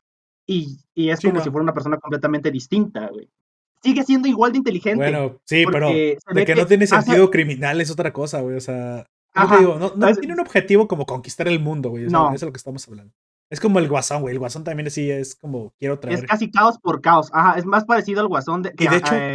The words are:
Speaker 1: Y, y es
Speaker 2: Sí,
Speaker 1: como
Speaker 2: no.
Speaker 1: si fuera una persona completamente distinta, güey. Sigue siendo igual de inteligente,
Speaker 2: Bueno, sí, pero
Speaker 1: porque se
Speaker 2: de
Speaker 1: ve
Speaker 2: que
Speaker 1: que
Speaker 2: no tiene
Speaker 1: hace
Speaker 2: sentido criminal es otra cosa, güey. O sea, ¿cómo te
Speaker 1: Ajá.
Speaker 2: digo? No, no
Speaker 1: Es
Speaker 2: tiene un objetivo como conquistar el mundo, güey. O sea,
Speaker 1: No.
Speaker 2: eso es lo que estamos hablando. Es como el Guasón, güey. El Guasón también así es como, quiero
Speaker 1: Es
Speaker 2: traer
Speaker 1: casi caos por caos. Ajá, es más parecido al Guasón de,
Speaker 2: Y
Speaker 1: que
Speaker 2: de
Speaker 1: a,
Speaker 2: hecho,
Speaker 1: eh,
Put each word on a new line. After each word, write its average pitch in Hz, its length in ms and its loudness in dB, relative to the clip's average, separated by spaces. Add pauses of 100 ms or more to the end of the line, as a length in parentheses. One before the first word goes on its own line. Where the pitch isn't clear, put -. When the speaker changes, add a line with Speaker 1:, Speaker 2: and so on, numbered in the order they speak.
(460)
Speaker 1:
Y, 156 320 -4 (160)
y 160 160 0
es 160 100 -2
Speaker 2:
Sí, 202 80 -2
Speaker 1:
como 180 100 2
Speaker 2:
no. 160 60 -2
Speaker 1:
si 143 60 -4
fuera 151 120 -2
una 160 100 0
persona 151 260 -4
completamente 147 520 -4
distinta, 131 580 -2
güey. 104 200 -16 (540)
Sigue 262 220 2
siendo 269 240 2
igual 240 240 2
de 262 60 0
inteligente, 196 380 -2 (140)
Speaker 2:
Bueno, 139 340 -4
sí, 165 220 2
pero 147 220 0
Speaker 1:
porque 151 360 0
se 190 100 -8
Speaker 2:
de 190 60 4
Speaker 1:
ve 202 60 2
Speaker 2:
que 160 80 2
Speaker 1:
que 160 60 6
Speaker 2:
no 175 60 2
tiene 202 180 6
Speaker 1:
hace 196 120 4
Speaker 2:
sentido 190 340 6
criminal 147 500 0
es 160 100 -4
otra 156 220 -4
cosa, 143 300 -6
güey. 127 140 -6
O 123 40 -6
sea, 123 460 -8 (280)
¿cómo 190 140 4
te 208 60 6
Speaker 1:
Ajá. 196 40 10
Speaker 2:
digo? 175 200 6
No, 185 180 -2
no 208 120 2
Speaker 1:
Es 214 100 4
Speaker 2:
tiene 311 160 -6
un 349 60 -2
objetivo 208 460 2
como 165 200 -4
conquistar 131 420 -6
el 170 120 0
mundo, 147 300 -4
güey. 117 160 -8
O 175 40 -2
sea, 170 80 2
Speaker 1:
No. 156 100 4
Speaker 2:
eso 135 80 -2
es 135 60 -10
lo 151 100 -8
que 127 60 -16
estamos 131 280 -14
hablando. 104 260 -20 (380)
Es 147 80 -10
como 202 220 2
el 156 80 0
Guasón, 143 340 -2
güey. 127 120 -6
El 131 40 -6
Guasón 127 260 -8
también 151 220 -8
así 143 240 -4
es 135 240 -6
como, 127 440 -10
quiero 139 160 -4
Speaker 1:
Es 143 60 -8
Speaker 2:
traer - 260 -6
Speaker 1:
casi 214 240 -2
caos 208 280 2
por 160 220 -4
caos. 165 320 4
Ajá, 175 260 4
es 175 80 -4
más 214 180 0
parecido 208 360 0
al 208 80 -2
Guasón 165 340 -4
de, 180 80 -8
Speaker 2:
Y - 60 -12
Speaker 1:
que 160 120 2
Speaker 2:
de 165 80 2
Speaker 1:
a, - 20 0
Speaker 2:
hecho, 151 180 0
Speaker 1:
eh, - 20 -2 (160)